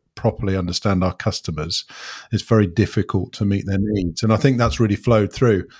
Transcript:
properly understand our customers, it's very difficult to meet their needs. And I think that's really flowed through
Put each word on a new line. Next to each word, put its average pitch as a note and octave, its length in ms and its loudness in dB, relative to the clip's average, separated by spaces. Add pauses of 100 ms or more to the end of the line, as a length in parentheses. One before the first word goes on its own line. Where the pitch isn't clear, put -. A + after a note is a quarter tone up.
(140)
properly G2 440 -2
understand F#2 460 0
our F2+ 120 0
customers, - 720 -6 (460)
it's G#2 120 -2
very G#2+ 240 4
difficult F#2 680 -2
to G#2 120 -4
meet G2 200 -2
their G2 140 -2
needs. G2 440 -2
And A2+ 100 4
I G2+ 40 6
think C3 200 2
that's A#2 220 0
really G#2 160 2
flowed G#2+ 360 2
through A2 360 2 (120)